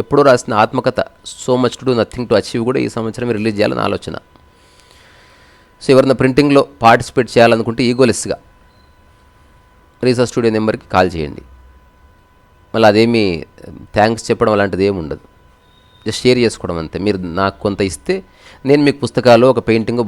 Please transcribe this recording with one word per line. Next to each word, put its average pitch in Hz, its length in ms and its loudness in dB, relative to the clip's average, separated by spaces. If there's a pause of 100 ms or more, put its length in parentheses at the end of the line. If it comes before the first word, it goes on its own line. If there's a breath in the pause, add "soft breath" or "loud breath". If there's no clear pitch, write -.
ఎప్పుడో 143 280 0
రాసిన 123 240 2 (100)
ఆత్మకథ 123 360 -2 (440)
So 131 100 -2 (100)
Much 120 160 -2
To - 80 -18
Do, 131 140 2
Nothing 120 280 -6
To 117 100 2
Achieve 117 300 -6
కూడా 135 160 -2
ఈ - 100 -4
సంవత్సరమే 113 440 -6
రిలీజ్ 107 200 -4
చేయాలని 117 280 -2
ఆలోచన. - 280 -8 (1700 soft breath)
So, - 100 2
ఎవరన్నా 131 280 4
ప్రింటింగ్లో 139 460 2 (180)
పార్టిసిపేట్ 123 500 2
చేయాలనుకుంటే 117 480 2
ఈగోలెస్గా 120 540 0 (1700)
రీసెర్చ్ 123 280 0
స్టూడియో 117 260 0
నెంబర్కి 107 380 -4
కాల్ 92 200 2
చేయండి. 76 280 -8 (1300)
మళ్ళీ 110 140 4
అదేమీ 107 580 2 (520)
థ్యాంక్స్ 110 340 0
చెప్పడం 110 220 0
అలాంటిది 98 320 -2
ఏమి 101 180 -2
ఉండదు, 71 200 -10 (840)
just 110 180 -8
షేర్ 123 220 4
చేసుకోవడం 90 320 -4
అంతే. 80 220 -8
మీరు 98 180 -2 (240)
నాకు 98 180 -2
కొంత 101 220 -4
ఇస్తే 180 420 -6 (420 soft breath)
నేను 143 220 4
మీకు 139 180 0
పుస్తకాలు, 117 420 4
ఒక 123 200 2
పెయింటింగ్ 117 400 -2